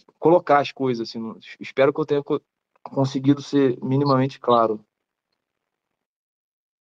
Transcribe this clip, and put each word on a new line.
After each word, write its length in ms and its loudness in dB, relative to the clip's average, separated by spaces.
colocar 420 4
as 120 -4
coisas, 360 -4
assim, 120 -12
no-, 180 -12
espero 320 0
que 80 -4
eu 60 -4
tenha 160 -2
co-, 180 -4
conseguido 580 0
ser 400 0
minimamente 580 0
claro. 400 2